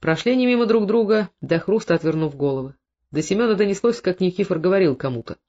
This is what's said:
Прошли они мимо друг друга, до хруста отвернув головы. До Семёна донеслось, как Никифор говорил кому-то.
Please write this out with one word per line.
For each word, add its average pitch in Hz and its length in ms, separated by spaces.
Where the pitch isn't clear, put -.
Прошли 160 320
они 254 140
мимо 240 200
друг 220 200
друга, 214 440
до 165 180
хруста 202 360
отвернув 156 420
головы. 135 380
До 151 120
Семёна 220 320
донеслось, 202 460
как 180 200
Никифор 185 380
говорил 180 380
кому-то. 120 400